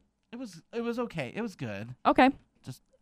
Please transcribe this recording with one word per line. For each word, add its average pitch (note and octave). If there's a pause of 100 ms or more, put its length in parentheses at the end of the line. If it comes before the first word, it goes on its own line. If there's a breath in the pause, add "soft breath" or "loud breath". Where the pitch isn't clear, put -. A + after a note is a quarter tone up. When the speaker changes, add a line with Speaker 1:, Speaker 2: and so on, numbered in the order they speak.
(320)
Speaker 1:
It A#3+
was, G3 (120)
it A#3
was A#3
okay. E3+
It G3
was A#3
good. A2+ (100)
Speaker 2:
Okay. C4+ (340)
Speaker 1:
Just - (180)